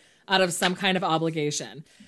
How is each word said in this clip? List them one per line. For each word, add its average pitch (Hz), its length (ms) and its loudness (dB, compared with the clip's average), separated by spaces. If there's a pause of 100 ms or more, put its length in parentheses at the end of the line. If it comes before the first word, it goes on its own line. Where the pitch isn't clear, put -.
(280)
out 190 140 4
of 175 100 2
some 185 220 0
kind 190 220 0
of 185 60 0
obligation. 156 840 -2 (240)